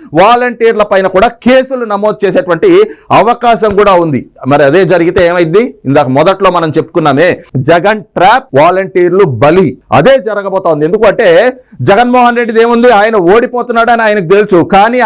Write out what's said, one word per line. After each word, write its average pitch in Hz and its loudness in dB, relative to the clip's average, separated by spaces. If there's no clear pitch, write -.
వాలంటీర్ల 233 0
పైన 190 0
కూడా 226 2
కేసులు 262 0
నమోదు 208 -4
చేసేటువంటి 180 0
అవకాశం 220 0
కూడా 202 2
ఉంది. 143 -4
మరి 147 2
అదే 170 2
జరిగితే 180 0
ఏమైంది? 175 0
ఇందాక 147 0
మొదట్లో 190 0
మనం 165 0
చెప్పుకున్నామే, 156 0
జగన్ 190 0
ట్రాప్, 220 2
వాలంటీర్లు 185 0
బలి, 170 2
అదే 240 4
జరగబోతా 196 -4
ఉంది. 151 -2
ఎందుకంటే 208 0
జగన్మోహన్ 240 2
రెడ్డిది 226 -2
ఏముంది, 240 2
ఆయన 226 0
ఓడిపోతున్నాడని 240 -2
ఆయనకు 208 -2
తెలుసు, 202 2
కానీ 226 2